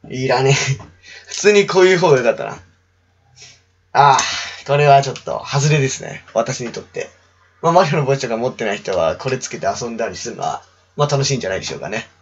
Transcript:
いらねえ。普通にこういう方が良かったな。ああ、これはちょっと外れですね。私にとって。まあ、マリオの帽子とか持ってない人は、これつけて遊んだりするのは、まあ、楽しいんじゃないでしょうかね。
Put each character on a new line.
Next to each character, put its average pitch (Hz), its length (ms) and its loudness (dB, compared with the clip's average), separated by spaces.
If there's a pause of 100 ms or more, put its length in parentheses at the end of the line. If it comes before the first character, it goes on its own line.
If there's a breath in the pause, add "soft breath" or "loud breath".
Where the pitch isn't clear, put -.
い 131 220 -6
ら 127 120 2
ね 135 100 4
え。 - 20 6 (720 loud breath)
普 - 80 -10
通 208 160 4
に 202 160 6
こ 190 140 4
う 180 40 8
い 185 100 6
う 170 40 0
方 165 120 4
が 135 80 6
良 120 40 -2
か 117 80 4
っ - 60 -2
た 60 80 -8
な。 53 60 -8 (1400 loud breath)
あ 139 260 4
あ、 - 0 - (480 loud breath)
こ 143 120 0
れ 147 100 4
は 139 140 8
ち 135 80 -6
ょ 120 40 -8
っ - 20 -10
と - 300 -8
外 143 240 0
れ 151 100 2
で 135 100 0
す - 120 -8
ね。 - 220 -12 (100)
私 120 320 -2
に 113 60 -8
と - 80 -12
っ 85 40 -16
て。 - 260 -12 (520)
ま 165 100 0
あ、 - 20 -
マ 180 100 6
リ 151 100 0
オ 170 40 0
の 143 80 0
帽 135 100 2
子 135 60 -8
と 123 80 -6
か 113 80 -4
持 120 120 -2
っ 113 60 -10
て 117 80 -8
な 104 100 -2
い 101 40 -6
人 95 200 -4
は、 80 200 0
こ 135 120 -6
れ 127 80 -2
つ - 120 -10
け - 100 -10
て 82 80 -4
遊 117 220 -6
ん 113 80 -10
だ 113 100 -4
り 90 80 -10
す 120 140 -10
る 101 80 -12
の 87 60 -8
は、 - 200 -6 (320)
ま 147 100 0
あ、 - 40 -6
楽 139 160 0
し 135 100 -2
い - 20 -4
ん - 40 -6
じ 95 60 -6
ゃ - 20 -4
な 95 80 -4
い - 20 -4
で - 60 -12
し - 80 -8
ょ - 40 -10
う - 40 -14
か 71 80 -10
ね。 - 180 -8 (140)